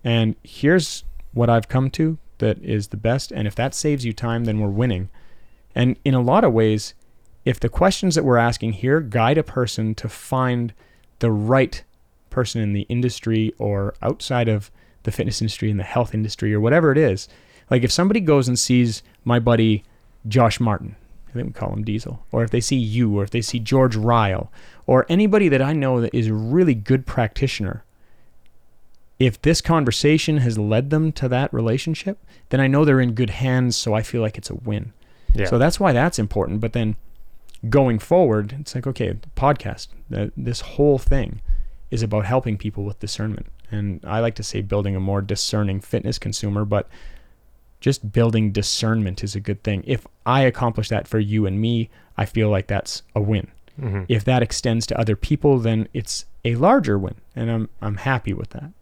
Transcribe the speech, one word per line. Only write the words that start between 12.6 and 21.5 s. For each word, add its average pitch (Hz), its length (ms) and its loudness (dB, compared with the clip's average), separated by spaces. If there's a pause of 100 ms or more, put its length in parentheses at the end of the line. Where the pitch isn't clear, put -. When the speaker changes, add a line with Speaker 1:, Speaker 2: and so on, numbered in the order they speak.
Speaker 1:
in 101 120 0
the 101 100 -2
industry 117 760 -2
or 101 440 -4
outside 123 460 -2
of 104 240 -2 (320)
the 110 80 -4
fitness - 300 -4
industry, 107 300 -2
in 104 60 -2
the 92 60 -4
health 120 300 -4
industry 107 400 -2
or 104 60 2
whatever 143 320 4
it 135 60 4
is, 117 300 2 (420)
like, 120 140 4
if 113 80 0
somebody 202 280 2
goes 143 280 4
and 123 120 0
sees 123 420 2 (240)
my 120 140 2
buddy 113 440 4 (440)
Josh 110 320 2
Martin, 110 360 -2 (340)
I - 40 -20
think 120 140 -6
we 117 60 -10